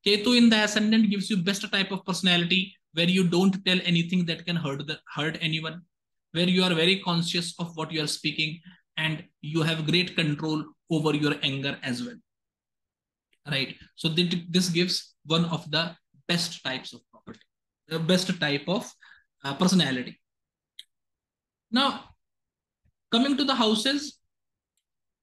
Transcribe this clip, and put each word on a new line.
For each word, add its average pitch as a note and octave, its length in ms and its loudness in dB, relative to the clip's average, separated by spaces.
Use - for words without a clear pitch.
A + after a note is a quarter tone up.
Ketu G#3+ 300 4
in A#3+ 120 8
the G#3+ 160 8
ascendant G#3+ 460 4
gives G3+ 180 -2
you G3 140 0
best G3 280 -4
type F#3+ 200 -2
of F#3+ 160 -6
personality F3+ 680 2
where E3+ 160 0
you F#3 200 4
don't F#3+ 360 2
tell F#3 200 2
anything F3 420 2
that E3 180 -6
can E3+ 120 -4
hurt C#3+ 300 -4
the, D3+ 120 -10
hurt D3 260 -4
anyone, D#3+ 420 -4
where F3 160 0
you F#3 140 4
are F3+ 120 2
very F#3 260 4
conscious E3+ 580 -2
of E3+ 180 -8
what D#3 160 -6
you D#3 100 -4
are D3 40 -4
speaking D#3 540 -4
and D#3 280 -4
you D#3 220 -2
have D#3+ 240 -2
great F3+ 300 0
control D#3 480 -2
over D3+ 240 2
your D3 280 2
anger C3+ 400 -4
as B2 200 -6
well, A#2+ 140 -10
right? C3+ 260 -4
So D#3+ 160 -4
th-, F3 360 0
this F3+ 200 2
gives F3 460 -2
one E3 220 2
of D#3+ 240 -6
the E3 240 -4
best - 380 -4
types C3 280 -8
of A#2+ 80 -20
property, - 300 -20
the D#3+ 100 -6
best F3+ 420 2
type C#3+ 280 -2
of, G#3 220 -2
uh, C#3 100 -4
personality. D3+ 680 0
Now, C4 340 -2
coming C4 260 2
to C#4+ 80 0
the C4+ 100 0
houses, A#3 640 0